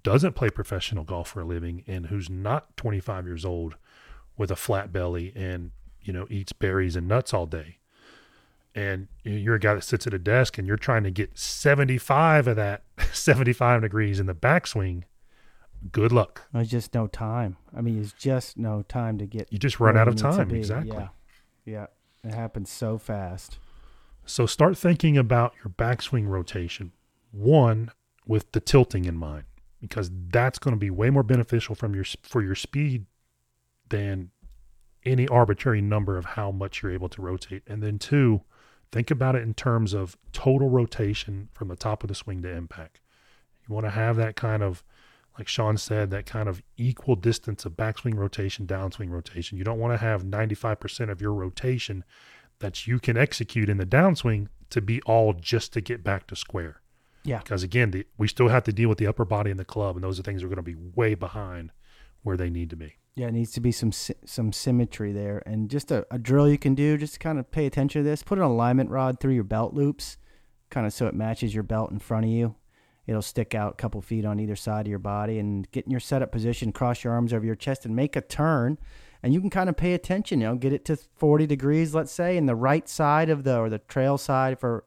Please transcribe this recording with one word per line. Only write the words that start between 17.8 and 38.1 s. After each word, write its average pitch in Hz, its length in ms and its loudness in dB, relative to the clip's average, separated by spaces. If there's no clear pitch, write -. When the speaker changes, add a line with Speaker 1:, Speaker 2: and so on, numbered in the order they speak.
Speaker 2:
mean, 117 140 0
there's 104 180 -4
just 131 440 -2
no 107 240 -2
time 113 380 -4
to 104 80 -6
get 110 260 -8
Speaker 1:
You 101 60 -2
just 131 200 0
run 110 140 10
Speaker 2:
where 110 80 8
Speaker 1:
out 113 60 8
Speaker 2:
you 123 40 4
Speaker 1:
of 110 40 2
Speaker 2:
need 107 60 -2
to 190 60 2
Speaker 1:
time. 160 120 2
Speaker 2:
be. 117 80 -2
Speaker 1:
Exactly. 110 400 -4
Speaker 2:
Yeah. 101 100 -8
Yeah. 107 200 -10
It 110 100 -8
happens 113 380 -8
so 110 260 -4
fast. 98 640 -8
Speaker 1:
So 120 220 2
start 165 280 4
thinking 160 440 4
about 120 340 4
your 101 80 -8
backswing 117 560 0
rotation, 90 640 -6
one, 113 600 4
with 107 280 0
the 110 60 2
tilting 113 460 4
in 85 100 -2
mind, 76 300 -8
because 101 300 -6
that's 120 300 2
gonna 127 160 0
be 101 140 0
way 101 220 2
more 139 120 6
beneficial 117 520 2
from 104 180 -2
your 98 100 -2
s-, - 200 -8
for - 180 -2
your 95 140 0
speed 135 500 -2
than 98 420 -4
any 127 220 4
arbitrary 117 520 4
number 101 380 0
of 87 80 -6
how 101 240 -6
much 98 320 -6
you're 98 100 -4
able 92 180 -4
to - 120 -14
rotate. 92 460 -8
And 107 160 -8
then 104 160 -2
two, 123 420 4